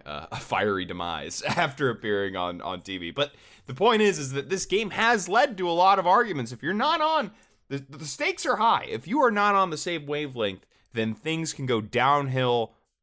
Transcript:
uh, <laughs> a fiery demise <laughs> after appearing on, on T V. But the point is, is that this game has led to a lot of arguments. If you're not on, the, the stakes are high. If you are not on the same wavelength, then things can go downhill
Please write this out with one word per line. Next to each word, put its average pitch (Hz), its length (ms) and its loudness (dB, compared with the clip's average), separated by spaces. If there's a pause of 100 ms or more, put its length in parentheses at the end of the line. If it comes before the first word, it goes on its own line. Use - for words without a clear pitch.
uh, 73 220 -10
<laughs> - 40 -12
a - 40 -8
fiery 98 500 -2
demise 85 560 -6
<laughs> - 40 -8
after 143 440 0
appearing 101 460 -2
on, 87 260 -4
on 92 180 -6
T 95 160 -10
V. 85 140 -8
But 139 220 -4 (340)
the 131 80 -12
point 214 280 4
is, 196 160 4
is 135 140 -6
that 139 160 -6
this 185 160 -4
game 202 260 -2
has 220 380 0
led 226 300 2
to 180 100 -2
a 170 40 0
lot 190 260 6
of 175 80 0
arguments. 180 460 2
If 120 100 -14
you're 156 100 -2
not 294 300 0
on, 311 300 0 (360)
the, 139 200 -8
the 135 160 -14
stakes 330 420 -4
are 254 100 2
high. 214 320 2
If 110 180 -6
you 233 140 0
are 254 100 6
not 208 260 4
on 190 140 4
the 156 60 -4
same 160 300 -4
wavelength, 131 580 -4 (280)
then 113 220 -2
things 160 380 -4
can 135 140 -6
go 120 140 2
downhill 127 920 2 (300)